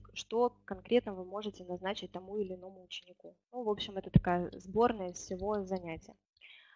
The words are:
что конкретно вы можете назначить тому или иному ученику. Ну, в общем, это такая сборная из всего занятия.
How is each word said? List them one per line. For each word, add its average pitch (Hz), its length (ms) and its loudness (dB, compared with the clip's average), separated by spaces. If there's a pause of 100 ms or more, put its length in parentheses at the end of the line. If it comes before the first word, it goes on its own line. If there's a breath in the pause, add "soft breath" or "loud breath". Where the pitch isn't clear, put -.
(140)
что 240 420 2 (100)
конкретно 214 480 2
вы 185 120 -8
можете 196 400 -8
назначить 180 460 -4
тому 185 260 -8
или 190 160 -2
иному 185 300 -14
ученику. 180 520 -16 (160)
Ну, 247 120 -6
в 220 60 2
общем, 202 280 -2
это 190 120 -6
такая 175 440 6
сборная 202 560 0
из 175 80 -12
всего 196 460 -4
занятия. 175 520 -6 (600)